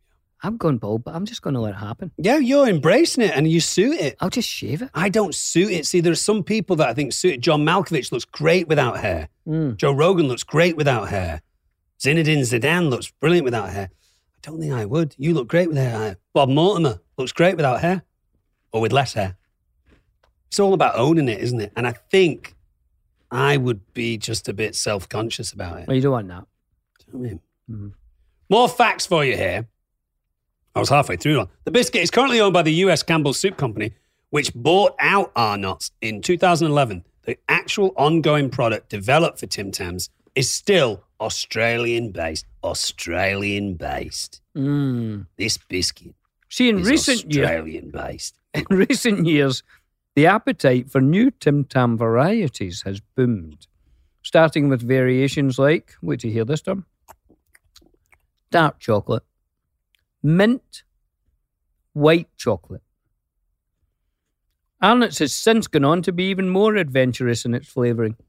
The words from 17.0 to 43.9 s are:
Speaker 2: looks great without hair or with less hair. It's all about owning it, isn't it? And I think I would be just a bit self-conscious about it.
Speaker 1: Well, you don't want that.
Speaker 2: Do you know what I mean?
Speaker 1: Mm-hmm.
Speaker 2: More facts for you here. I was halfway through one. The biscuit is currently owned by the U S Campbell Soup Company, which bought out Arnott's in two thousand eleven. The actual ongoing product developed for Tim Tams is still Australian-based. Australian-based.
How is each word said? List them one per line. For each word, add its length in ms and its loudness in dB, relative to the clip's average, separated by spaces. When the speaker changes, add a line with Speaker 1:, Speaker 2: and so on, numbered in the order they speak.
Speaker 2:
looks 120 -6
great 240 2
without 260 0
hair 200 0
or 100 -2
with 100 0
less 220 2
hair. 240 -6
It's 120 -4
all 140 4
about 240 2
owning 320 2
it, 120 -4
isn't 180 -4
it? 160 -8
And 100 -4
I 60 -2
think 640 0
I 280 2
would 360 -4
be 240 -4
just 320 -8
a 40 -8
bit 220 -6
self-conscious 800 -6
about 280 -12
it. 60 -14
Speaker 1:
Well, 80 0
you 60 2
don't 120 2
want 160 -4
that. 160 -16
Speaker 2:
Do 80 -20
you 80 -20
know 60 -12
what 80 -8
I 20 -8
mean? 100 -12
Speaker 1:
Mm-hmm. 180 -14
Speaker 2:
More 180 4
facts 380 0
for 180 0
you 140 -2
here. 300 -4
I 60 -2
was 100 0
halfway 280 2
through 200 0
one. 100 -2
The 60 -4
biscuit 300 2
is 80 0
currently 300 2
owned 140 4
by 80 4
the 140 2
U 140 2
S 140 2
Campbell 300 0
Soup 240 -2
Company, 340 -4
which 260 -2
bought 460 4
out 340 2
Arnott's 560 -2
in 200 -6
two 160 0
thousand 300 2
eleven. 360 0
The 120 -6
actual 480 0
ongoing 520 2
product 380 -2
developed 520 0
for 80 -12
Tim 240 -8
Tams 380 -8
is 160 -2
still 540 0
Australian-based. 1300 -4
Australian-based. 1800 -6